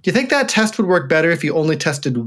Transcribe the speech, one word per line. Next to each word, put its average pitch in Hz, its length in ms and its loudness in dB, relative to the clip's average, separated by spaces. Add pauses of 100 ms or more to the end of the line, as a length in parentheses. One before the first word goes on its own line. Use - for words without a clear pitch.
"Do 190 100 -2
you - 20 2
think 262 180 0
that 277 180 2
test 214 300 0
would 208 80 0
work 175 240 0
better 160 200 2
if 156 140 -2
you 147 100 -2
only 156 220 0
tested 139 400 -4 (100)